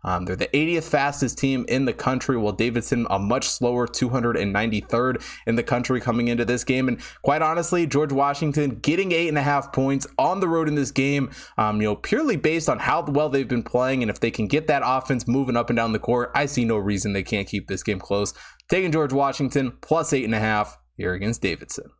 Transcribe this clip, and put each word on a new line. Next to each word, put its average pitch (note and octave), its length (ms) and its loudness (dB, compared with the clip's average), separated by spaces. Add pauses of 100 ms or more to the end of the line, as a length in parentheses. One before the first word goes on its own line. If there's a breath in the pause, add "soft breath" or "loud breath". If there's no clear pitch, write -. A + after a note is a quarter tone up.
Um, F2+ 200 -2
they're F#2 120 -4
the - 200 -4
eightieth D#3+ 320 0
fastest C#3 500 0
team C3+ 300 0
in C3 160 0
the B2 80 0
country, C3 440 0
while G#2+ 160 0
Davidson, A#2 580 0
a G2 80 2
much G#2+ 300 0
slower B2 380 0
two B2 220 -2
hundred A#2 280 0
and G2 160 0
ninety-third A#2 720 0 (240 loud breath)
in A#2 100 2
the A#2+ 60 0
country B2 380 0
coming A#2+ 280 0
into A#2+ 160 0
this A#2+ 180 0
game. C3 260 0
And A#2+ 120 -2 (220 loud breath)
quite D3+ 200 2
honestly, E3 440 0
George C#3 260 0
Washington C#3 680 0
getting F3 320 0
eight E3+ 160 2
and D3+ 100 0
a C#3 40 0
half C#3+ 300 0
points C3+ 340 0 (120)
on F3 220 2
the F#3 80 2
road E3 200 2
in D3 60 0
this C#3+ 160 0
game, C#3 400 0 (260 loud breath)
um, G#2+ 240 2
you G#2+ 80 2
know, G#2 80 0
purely C4 400 0
based D#3+ 320 0
on A#2+ 100 2
how C#3+ 240 0
well D3 260 2
they've C3+ 200 0
been A#2+ 140 0
playing, B2+ 400 0
and G#2+ 80 0
if - 100 -4
they A#2 100 2
can G#2+ 160 -2
get D#3 200 0
that C#3+ 180 2
offense B2+ 420 0
moving B2 300 2
up A#2+ 140 0
and A#2+ 60 2
down A2+ 160 2
the G#2+ 60 0
court, A#2+ 360 0
I C#3+ 120 2
see C3 180 0
no A2+ 120 2
reason G2+ 360 0
they G2 100 0
can't G2 260 -2
keep G2 200 -6
this F#2+ 140 -4
game G2+ 160 -2
close. G2+ 360 -2 (340 loud breath)
Taking F3+ 240 2
George D3+ 200 0
Washington C3+ 680 0
plus D#3+ 320 2
eight C3 120 0
and A2 100 0
a G#2+ 60 0
half G#2+ 380 0 (160)
here F2+ 200 -4
against G2+ 280 -2
Davidson. - 580 -4